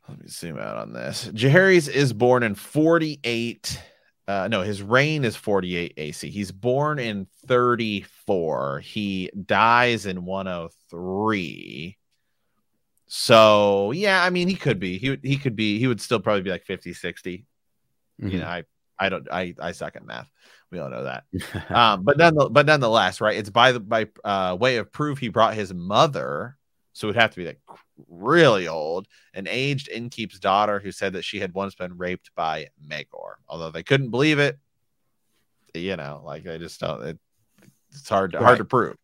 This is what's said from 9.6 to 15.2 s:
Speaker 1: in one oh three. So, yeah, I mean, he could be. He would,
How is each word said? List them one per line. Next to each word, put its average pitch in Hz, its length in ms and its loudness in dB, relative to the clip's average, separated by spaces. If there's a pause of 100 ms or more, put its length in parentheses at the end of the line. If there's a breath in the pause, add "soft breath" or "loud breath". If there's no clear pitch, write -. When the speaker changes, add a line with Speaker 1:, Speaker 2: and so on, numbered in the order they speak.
Speaker 1:
in 92 220 -6
one 95 200 -6
oh 87 220 -8 (220)
three. 87 1040 -4 (1080)
So, 104 840 6
yeah, 190 300 2
I 180 80 2
mean, 180 180 0
he 190 80 -2
could 117 220 0
be. 90 200 -4
He 127 120 -2
would, 139 120 -6